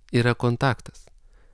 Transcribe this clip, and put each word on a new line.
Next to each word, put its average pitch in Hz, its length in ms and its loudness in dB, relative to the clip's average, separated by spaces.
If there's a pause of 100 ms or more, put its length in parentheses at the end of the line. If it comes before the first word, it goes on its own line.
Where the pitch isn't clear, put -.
(120)
Yra 120 240 4
kontaktas. - 680 -2 (480)